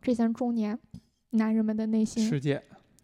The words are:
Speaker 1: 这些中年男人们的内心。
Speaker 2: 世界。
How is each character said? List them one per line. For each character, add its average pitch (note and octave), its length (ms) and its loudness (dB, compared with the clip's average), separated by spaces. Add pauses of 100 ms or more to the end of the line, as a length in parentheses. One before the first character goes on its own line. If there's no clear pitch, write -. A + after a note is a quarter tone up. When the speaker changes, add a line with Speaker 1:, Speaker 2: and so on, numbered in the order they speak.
Speaker 1:
这 B3+ 100 2
些 A3+ 160 2
中 A#3 260 -2
年 G#3+ 240 -2 (520)
男 A3 240 2
人 A3 100 2
们 G#3+ 100 -2
的 A3 120 -4
内 A3 180 2
心。 A3 180 -2
Speaker 2:
世 G#3+ 160 0
界。 C#3 240 -2 (400)